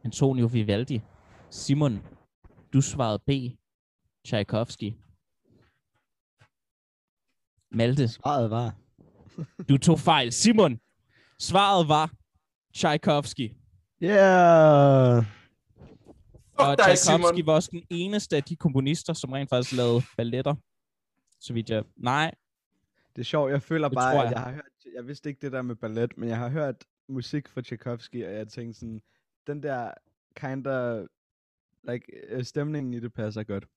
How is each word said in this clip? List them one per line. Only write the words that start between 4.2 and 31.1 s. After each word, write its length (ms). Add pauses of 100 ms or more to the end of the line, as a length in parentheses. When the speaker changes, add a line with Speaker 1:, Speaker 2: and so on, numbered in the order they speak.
Speaker 1:
Tchaikovsky. 680 (2750)
Malte. 360
Speaker 2:
Svaret 420
var. 260 (920)
Speaker 1:
Du 80
tog 220
fejl. 320
Simon, 480 (600)
svaret 480
var 240 (600)
Tchaikovsky. 760 (540)
Speaker 2:
Yeah. 1200
Speaker 3:
Fuck 1400
Speaker 1:
Og 180
Speaker 3:
dig, 80 (120)
Speaker 1:
Tchaikovsky 380
Speaker 3:
Simon. 120
Speaker 1:
var 60
også 180
den 180
eneste 460
af 80
de 120
komponister, 580
som 180
rent 180
faktisk 280
lavede 240 (160)
balletter. 380 (840)
Så 120
vidt 160
jeg, 140 (140)
nej. 340 (840)
Speaker 2:
Det 60
er 40
sjovt, 260
jeg 100
føler 280
Speaker 1:
Det 60
Speaker 2:
bare, 180
Speaker 1:
tror 80
Speaker 2:
at 40
Speaker 1:
jeg. 80
Speaker 2:
jeg 80
har 100
hørt, 120 (320)
jeg 120
vidste 220
ikke 120
det 100
der 100
med 140
ballet, 420
men 120
jeg 80
har 120
hørt 260 (340)
musik 400
fra 120
Tchaikovsky, 640
og 80
jeg 140
tænkte 320
sådan, 220 (460)
den 160
der 280 (460)
kinda, 680 (840)